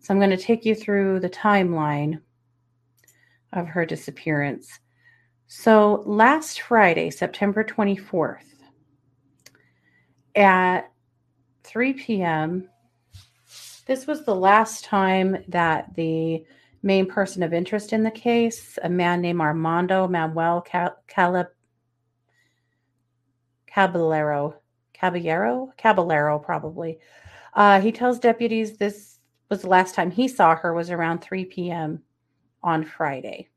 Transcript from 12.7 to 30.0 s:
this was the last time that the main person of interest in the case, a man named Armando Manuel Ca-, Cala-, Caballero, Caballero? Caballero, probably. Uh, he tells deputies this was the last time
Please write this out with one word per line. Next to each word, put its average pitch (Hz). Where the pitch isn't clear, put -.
this 262
was 294
the 208
last 208
time 190
that 170
the 160
main 196
person 190
of 165
interest 185
in 220
the 220
case, 233
a 170
man 175
named 175
Armando 165
Manuel 165
Ca-, 175
Cala-, 180
Caballero, 156
Caballero? 185
Caballero, 165
probably. 160
Uh, 202
he 214
tells 240
deputies 226
this -
was 202
the 190
last 185
time 180